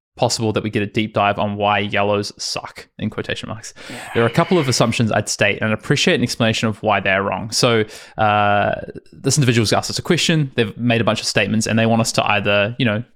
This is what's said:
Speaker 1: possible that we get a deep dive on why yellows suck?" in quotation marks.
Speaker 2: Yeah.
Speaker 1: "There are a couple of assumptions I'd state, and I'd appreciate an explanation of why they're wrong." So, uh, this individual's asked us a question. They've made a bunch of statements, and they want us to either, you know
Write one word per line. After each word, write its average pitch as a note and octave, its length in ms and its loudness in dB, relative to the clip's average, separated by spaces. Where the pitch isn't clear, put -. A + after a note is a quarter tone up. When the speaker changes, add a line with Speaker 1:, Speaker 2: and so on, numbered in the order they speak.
Speaker 1:
possible A2+ 380 0
that G2 80 0
we G#2+ 80 -4
get G#2+ 120 -2
a G2 40 -2
deep G#2+ 260 -4
dive G2+ 260 2
on G2+ 180 -2
why G#2 240 2
yellows G2+ 520 -2
suck?" - 460 -10
in A2 120 -4
quotation - 400 -8
marks. - 240 -12
Speaker 2:
Yeah. - 240 -14
Speaker 1:
"There A#2 80 2
are A#2 40 4
a A2+ 60 2
couple E3+ 260 2
of C#3 120 0
assumptions A#2 420 2
I'd G#2+ 160 0
state, - 320 0
and G#2+ 100 -2
I'd G#2+ 80 0
appreciate D3+ 360 0
an B2 80 0
explanation A#2 460 0
of G#2+ 140 -6
why G#2 180 2
they're G2 220 2
wrong." G2 280 -4
So, A#2 340 2
uh, G#2 560 2
this - 240 -2
individual's A#2 380 4
asked G2 160 0
us - 80 -6
a - 40 -6
question. D#3 520 0
They've G#2+ 240 0
made A#2 240 2
a - 20 0
bunch A2 160 0
of - 60 -8
statements, G#2+ 400 0
and A2 120 2
they A2+ 60 4
want A2+ 160 2
us A2+ 120 0
to - 180 0
either, G2+ 480 2
you C3 80 0
know A2 180 -2